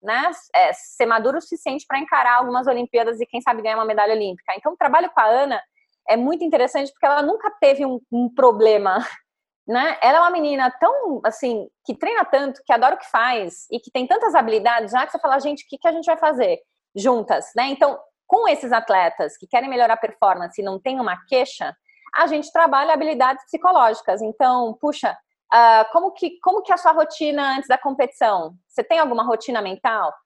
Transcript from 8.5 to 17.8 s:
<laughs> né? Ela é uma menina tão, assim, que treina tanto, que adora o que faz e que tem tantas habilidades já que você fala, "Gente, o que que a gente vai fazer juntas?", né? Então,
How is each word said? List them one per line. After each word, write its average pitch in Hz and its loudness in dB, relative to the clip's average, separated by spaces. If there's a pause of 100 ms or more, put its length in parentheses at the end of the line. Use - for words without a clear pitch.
<laughs> - -16
né? 262 -2
Ela 269 4
é - 4
uma 349 4
menina 294 -2
tão, 403 -2
assim, 226 -4 (160)
que 247 -8
treina 403 -2
tanto, 277 -2
que - 0
adora 254 2
o - -16
que - -20
faz 226 -4
e 233 -6
que - -16
tem 254 -6
tantas 415 0
habilidades 226 0
já 254 -2
que - -16
você 330 -8
fala, 277 0
"Gente, 285 -6
o - -20
que 269 -16
que 339 0
a 330 0
gente 320 -6
vai 330 0
fazer 254 0 (340)
juntas?", 208 -2
né? 240 0
Então, 277 0 (280)